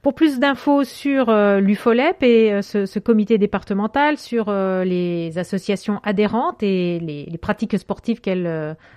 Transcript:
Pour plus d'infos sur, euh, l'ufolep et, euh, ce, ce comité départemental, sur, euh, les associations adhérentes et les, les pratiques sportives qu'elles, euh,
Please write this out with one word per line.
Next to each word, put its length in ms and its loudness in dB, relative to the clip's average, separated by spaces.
Pour 140 0
plus 240 2
d'infos 420 2
sur, 460 -2
euh, 320 4
l'ufolep 640 2
et, 280 6
euh, 80 0
ce, 260 -4
ce 120 -6
comité 400 2
départemental, 800 0
sur, 300 -4
euh, 340 -2
les 560 -2
associations 640 -4
adhérentes 640 0
et 340 0
les, 260 -8
les 140 -10
pratiques 400 -4
sportives 420 -6
qu'elles, 280 -4
euh, 260 -6